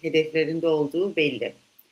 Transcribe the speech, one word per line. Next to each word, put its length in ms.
hedeflerinde 640
olduğu 480
belli. 380